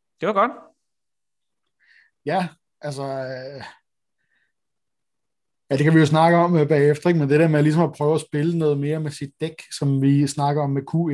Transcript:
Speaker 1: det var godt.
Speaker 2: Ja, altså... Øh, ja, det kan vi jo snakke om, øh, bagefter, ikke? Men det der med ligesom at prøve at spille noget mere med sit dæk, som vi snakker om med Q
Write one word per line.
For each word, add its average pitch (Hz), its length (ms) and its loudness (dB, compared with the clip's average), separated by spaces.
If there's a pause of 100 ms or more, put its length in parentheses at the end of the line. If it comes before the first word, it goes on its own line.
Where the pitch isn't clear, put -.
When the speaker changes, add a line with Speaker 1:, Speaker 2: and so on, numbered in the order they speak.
(220)
Speaker 1:
det 165 60 -2
var 214 60 -2
godt. 214 180 0 (1700)
Speaker 2:
Ja, 175 220 -2 (340)
altså... 139 220 -8
Øh, 131 600 -10 (2000)
ja, 139 80 0
det 143 60 0
kan 160 120 4
vi 160 40 6
jo 156 60 6
snakke 160 320 4
om, 175 200 2
øh, 147 100 2
bagefter, 147 420 2
ikke? 170 100 2
Men 139 100 0
det 147 100 4
der 165 80 4
med 151 160 2
ligesom 156 200 2
at 147 140 -2
prøve 151 180 0
at 151 60 -4
spille 156 380 -4
noget 147 180 0
mere 151 220 -4
med 151 120 -6
sit 143 200 -12 (100)
dæk, 165 200 -10 (180)
som 139 220 0
vi 139 260 4
snakker 143 360 -2
om 139 60 -4
med 139 120 -2
Q 139 120 -10 (200)